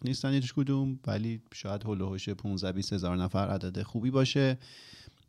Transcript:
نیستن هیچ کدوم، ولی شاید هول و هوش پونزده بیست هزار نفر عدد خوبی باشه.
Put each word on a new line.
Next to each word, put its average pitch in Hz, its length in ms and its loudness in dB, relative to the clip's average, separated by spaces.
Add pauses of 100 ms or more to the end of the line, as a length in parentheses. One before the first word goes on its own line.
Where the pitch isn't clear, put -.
نیستن 131 280 0
هیچ 127 220 2
کدوم، 135 520 0
ولی 110 340 0 (140)
شاید 101 300 -6
هول 104 160 -2
و 95 60 0
هوش 95 220 -4
پونزده 95 440 -2
بیست 95 200 -4
هزار 90 240 2
نفر 92 320 2
عدد 95 340 -2
خوبی 120 280 -2
باشه. 131 480 4 (720)